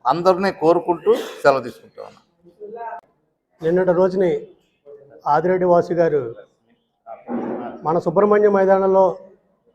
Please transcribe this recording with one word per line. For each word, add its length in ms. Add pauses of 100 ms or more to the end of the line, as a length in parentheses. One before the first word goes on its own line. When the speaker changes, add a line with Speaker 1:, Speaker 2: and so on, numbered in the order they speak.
(100)
Speaker 1:
అందరినీ 400 (100)
కోరుకుంటూ 500 (300)
సెలవు 240
తీసుకుంటా 420
ఉన్నాను. 160 (1400)
Speaker 2:
నిన్నటి 340
రోజుని 320 (1000)
ఆదిరెడ్డి 400
వాసు 280
గారు 220 (1600)
మన 100 (100)
సుబ్రహ్మణ్య 500
మైదానంలో 480 (720)